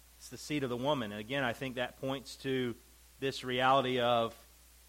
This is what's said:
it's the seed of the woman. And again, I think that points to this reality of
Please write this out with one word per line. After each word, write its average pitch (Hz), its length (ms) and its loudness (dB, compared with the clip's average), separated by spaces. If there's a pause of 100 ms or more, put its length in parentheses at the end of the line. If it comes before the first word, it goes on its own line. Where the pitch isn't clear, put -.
(180)
it's - 100 -18
the 123 100 -14
seed 151 260 -2
of 127 60 0
the 123 60 -2
woman. 127 360 0
And 104 100 -6
again, 131 240 -2
I 117 80 0
think 131 220 -8
that 123 260 -4
points 135 360 -6
to 127 380 -2 (460)
this 131 220 -4
reality 127 580 4
of 117 340 4 (540)